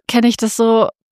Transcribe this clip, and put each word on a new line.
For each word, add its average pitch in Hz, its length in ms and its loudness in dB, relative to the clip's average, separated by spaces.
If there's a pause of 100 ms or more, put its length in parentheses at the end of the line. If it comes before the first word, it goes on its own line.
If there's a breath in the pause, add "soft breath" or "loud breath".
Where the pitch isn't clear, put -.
kenne 240 200 0
ich 240 100 0
das 220 180 -4
so, 226 340 2 (220)